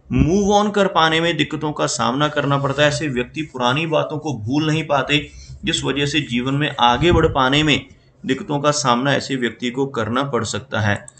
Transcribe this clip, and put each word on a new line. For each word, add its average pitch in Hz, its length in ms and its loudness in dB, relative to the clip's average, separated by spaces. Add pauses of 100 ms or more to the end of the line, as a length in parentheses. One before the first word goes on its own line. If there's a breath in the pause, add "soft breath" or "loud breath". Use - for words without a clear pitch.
मूव 170 440 2
on 208 220 4
कर 202 120 4
पाने 160 340 4
में 170 160 0
दिक्कतों 151 340 -2
का 151 140 -2
सामना 135 420 0
करना 143 300 0
पड़ता 135 240 -2
है। 151 60 6
ऐसे 147 200 -2
व्यक्ति 123 360 -4
पुरानी 131 420 0
बातों 151 320 -2
को 151 200 -6
भूल 131 300 -2
नहीं 156 160 0
पाते, 143 460 0 (360 loud breath)
जिस - 180 -2
वजह 143 220 -2
से 147 160 0
जीवन 123 320 -2
में 147 260 -2
आगे 123 320 4
बढ़ 160 160 4
पाने 139 360 2
में 147 220 2 (380 soft breath)
दिक्कतों 135 360 -4
का 147 120 2
सामना 131 420 2
ऐसे 131 220 -2
व्यक्ति 120 340 -4
को 131 200 -2
करना 120 340 -2
पड़ 120 200 -2
सकता 107 360 -6
है। 104 160 0 (240 loud breath)